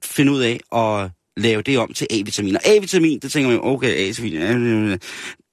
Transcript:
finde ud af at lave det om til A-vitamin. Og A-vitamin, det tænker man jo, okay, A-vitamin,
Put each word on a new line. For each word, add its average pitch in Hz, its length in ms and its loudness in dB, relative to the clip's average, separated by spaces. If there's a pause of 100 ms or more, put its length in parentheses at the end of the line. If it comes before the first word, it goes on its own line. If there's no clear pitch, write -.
finde 139 280 2
ud 135 80 0
af 120 200 0 (160)
at 107 340 0 (260)
lave 110 260 0
det 135 160 0
om 113 140 -2
til - 180 -6
A-vitamin. 104 460 -2
Og - 100 -2
A-vitamin, 180 540 4
det 135 120 -8
tænker 139 180 2
man 117 80 4
jo, - 60 -4
okay, 127 260 0
A-vitamin, 107 1080 0 (540)